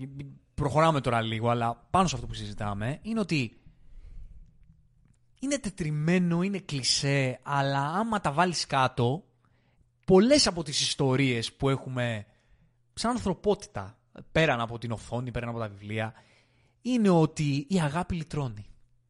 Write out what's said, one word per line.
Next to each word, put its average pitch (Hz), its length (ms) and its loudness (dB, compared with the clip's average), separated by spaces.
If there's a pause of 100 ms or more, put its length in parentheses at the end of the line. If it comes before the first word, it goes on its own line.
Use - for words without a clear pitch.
(540)
προχωράμε 151 460 2
τώρα 117 200 0
λίγο, 113 300 -2
αλλά 117 400 -2
πάνω 185 180 4
σε - 60 -4
αυτό 113 120 -8
που 113 80 -10
συζητάμε, 104 680 -6
είναι 226 180 -4
ότι 151 400 -2 (1800)
είναι 277 180 -2
τετριμένο, 170 840 0
είναι 196 160 -2
κλισέ, 139 840 0
αλλά 139 440 0
άμα 208 340 -2
τα 147 120 -2
βάλεις 170 340 0
κάτω, 131 580 0 (840)
πολλές 226 400 8
από 170 160 -2
τις - 180 -4
ιστορίες 131 720 2
που - 160 -2
έχουμε 123 580 -2 (680)
σαν - 160 -2
ανθρωπότητα, 190 880 -2 (340)
πέραν 147 280 2
από 117 180 -6
την 117 140 -6
οθόνη, 120 380 -6
πέραν 117 180 -8
από 117 100 -8
τα 110 100 -6
βιβλία, 107 460 -6 (680)
είναι 240 260 2
ότι 156 600 4
η 190 120 2
αγάπη 160 340 -2
λυτρώνει. 139 500 -6 (460)